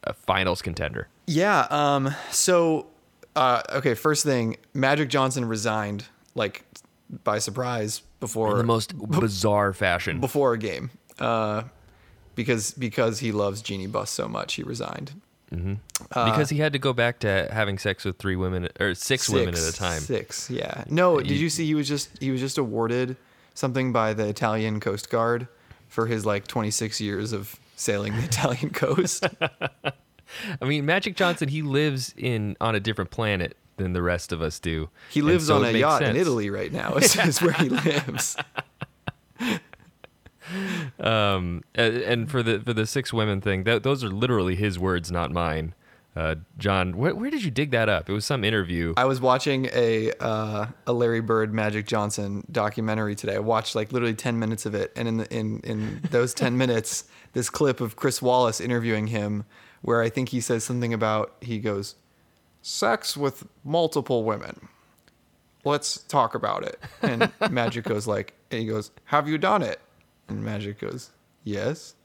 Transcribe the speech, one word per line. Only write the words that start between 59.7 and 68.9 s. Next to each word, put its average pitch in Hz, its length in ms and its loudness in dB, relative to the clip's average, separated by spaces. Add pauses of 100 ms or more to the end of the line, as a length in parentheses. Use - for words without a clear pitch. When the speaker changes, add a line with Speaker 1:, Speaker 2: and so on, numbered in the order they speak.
Speaker 2:
where 117 200 2
I 113 80 2
think 127 200 -2
he 123 120 -2
says 117 220 0
something 120 300 -2
about, 107 480 0
he 117 180 -6
goes, 101 360 -4 (640)
"Sex - 560 -2
with 139 300 -4 (160)
multiple 147 600 0
women. - 440 -4 (960)
Let's 143 340 0
talk 123 380 0
about 104 280 -2
it." - 160 -8 (220)
And 135 300 2 (100)
<laughs> 214 80 2
Magic 117 360 0
goes 104 200 0
like, 101 280 -2 (180)
and 123 100 -4
he 110 60 -4
goes, 107 240 -4 (140)